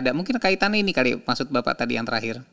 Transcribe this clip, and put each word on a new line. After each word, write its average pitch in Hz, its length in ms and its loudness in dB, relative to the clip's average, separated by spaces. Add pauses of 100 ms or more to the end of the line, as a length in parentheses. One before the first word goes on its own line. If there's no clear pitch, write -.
ada. 127 80 4
Mungkin 190 240 -2
kaitannya 202 480 2
ini 185 80 0
kali 127 240 2
maksud 123 320 -4
Bapak 131 240 0
tadi 120 240 -2
yang 117 80 -4
terakhir. 113 480 -4